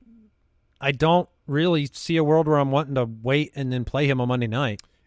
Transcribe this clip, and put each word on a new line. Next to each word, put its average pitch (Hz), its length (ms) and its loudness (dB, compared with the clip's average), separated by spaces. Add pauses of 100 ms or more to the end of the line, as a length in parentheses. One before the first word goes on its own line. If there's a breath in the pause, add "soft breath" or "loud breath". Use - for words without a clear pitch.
(800)
I 139 120 0
don't 165 360 2 (180)
really 151 400 0
see - 300 -4
a 160 80 4
world 156 220 4
where 151 120 4
I'm 139 120 2
wanting 139 240 0
to 127 100 0 (180)
wait 139 340 0
and 131 160 -4
then 127 120 -2
play 139 240 -2
him 131 120 0
on 123 80 0
Monday 123 180 -2
night. 113 340 -4 (260)